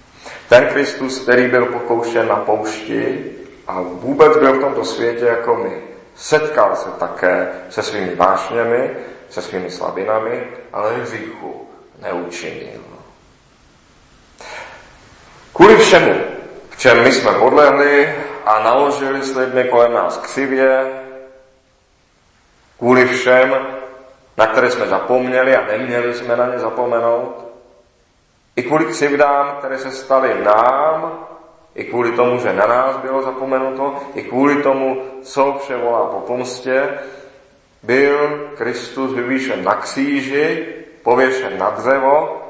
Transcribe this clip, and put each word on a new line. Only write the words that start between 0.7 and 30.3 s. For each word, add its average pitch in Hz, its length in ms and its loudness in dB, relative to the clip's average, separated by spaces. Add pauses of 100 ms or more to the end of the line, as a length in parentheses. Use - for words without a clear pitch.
který 123 280 4
byl 123 180 4
pokoušen 117 600 -2
na 104 80 2
poušti 107 880 -4 (420)
a 92 140 -6
vůbec 139 560 2
byl 135 160 6
v 135 80 0
tomto 135 240 -2
světě 120 400 -2
jako 117 300 2
my. - 260 -6 (340)
Setkal 147 600 2
se - 140 -8
také 90 600 -2 (200)
se 107 140 -6
svými 92 320 -4
vášněmi, 113 720 0 (400)
se 92 120 -8
svými 90 300 -8
slabinami, 110 760 -4 (260)
ale 107 200 -4
hříchu - 760 -12 (320)
neučinil. 80 800 -10 (2750)
Kvůli 208 240 10
všemu, 156 360 6 (560)
v - 80 -20
čem 117 260 4
my 131 80 6
jsme 120 200 2
podlehli 143 840 4 (300)
a 107 180 2
naložili 135 580 0
s 135 140 -6
lidmi 127 280 0
kolem 120 300 4
nás 92 240 0
křivě, 131 840 0 (1800)
kvůli 127 280 6
všem, 131 600 2 (720)
na 110 100 4
které 123 240 2
jsme 107 160 -2
zapomněli 127 680 2
a 104 100 2
neměli 120 480 -4
jsme 120 220 -4
na 123 100 2
ně 123 140 -4
zapomenout, 117 840 -2 (1120)
i 123 80 -2
kvůli 156 220 0
křivdám, 143 760 0
které 135 180 -6
se 131 140 -8
staly 131 520 0